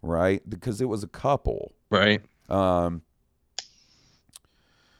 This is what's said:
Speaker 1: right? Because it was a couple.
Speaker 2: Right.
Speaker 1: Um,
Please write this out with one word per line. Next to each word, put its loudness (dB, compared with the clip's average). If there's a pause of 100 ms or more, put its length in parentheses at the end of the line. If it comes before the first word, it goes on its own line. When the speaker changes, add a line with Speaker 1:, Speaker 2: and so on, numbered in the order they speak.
Speaker 1:
right? 0
Because -6
it 0
was -6
a -14
couple. -4 (180)
Speaker 2:
Right. 4 (280)
Speaker 1:
Um, 0 (2000)